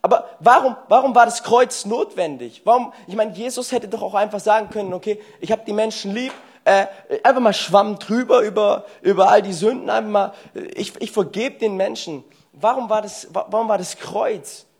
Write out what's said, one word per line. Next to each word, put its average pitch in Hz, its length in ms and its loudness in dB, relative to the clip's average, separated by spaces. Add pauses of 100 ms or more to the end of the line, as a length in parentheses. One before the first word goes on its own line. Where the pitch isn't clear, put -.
Aber - 260 0 (100)
warum, 247 380 4 (120)
warum 254 260 4
war 233 100 8
das - 180 -6
Kreuz - 420 2
notwendig? 170 800 -6
Warum, 240 280 2 (140)
ich 180 80 -12
meine, 214 180 -2
Jesus 240 380 -8
hätte 220 160 -4
doch 202 160 -8
auch 196 100 -8
einfach 208 260 -2
sagen 214 300 0
können, 196 240 -8
„Okay, 208 260 -6 (220)
ich - 100 -6
hab 220 140 -4
die 208 80 -8
Menschen 214 400 -4
lieb, 254 180 -6 (340)
äh, 196 200 6 (380)
einfach 262 180 4
mal 220 100 4
Schwamm 196 460 2
drüber, 233 440 0
über, 208 440 0 (160)
über 190 280 4
all 202 120 8
die 196 120 -8
Sünden, 214 360 -2
einfach 220 200 -2
mal, 202 240 0 (420)
ich, - 260 -8
ich 214 100 -8
vergeb 220 480 -4
den 214 180 -2
Menschen.“ 190 460 -6 (300)
Warum 226 360 -2
war 214 120 0
das, - 320 -16
wa-, 185 160 -6
warum 220 200 -2
war 202 100 0
das - 180 -10
Kreuz - 680 -8 (140)